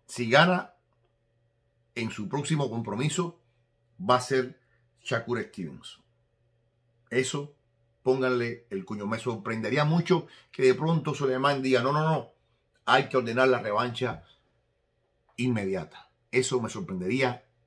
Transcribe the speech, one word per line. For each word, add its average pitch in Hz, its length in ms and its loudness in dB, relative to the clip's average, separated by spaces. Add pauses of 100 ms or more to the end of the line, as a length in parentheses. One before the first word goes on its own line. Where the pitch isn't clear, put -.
si 120 240 -6
gana 175 460 4 (1200)
en 113 160 -4
su 101 180 -8
próximo 143 400 -2
compromiso, 117 680 -4 (600)
va 120 180 4
a 120 40 0
ser 127 400 -2 (400)
Shakur 117 400 -2
Stevenson. 78 600 -12 (1040)
Eso, 135 440 -2 (480)
pónganle 127 680 0
el 98 160 -6
cuño. 104 200 -8
Me 110 140 -4
sorprendería 113 680 -2
mucho 165 420 2 (240)
que - 120 -2
de 127 100 8
pronto 156 400 0
Suleiman 135 480 0
diga, 127 220 2
"No, 135 80 2
no, 151 100 2
no, 156 300 0 (540)
hay 131 220 4
que 131 100 -2
ordenar 123 320 2
la 120 100 4
revancha 113 640 -4 (1120)
inmediata". 98 720 -4 (220)
Eso 127 280 0
me 110 100 -4
sorprendería 104 760 -4 (220)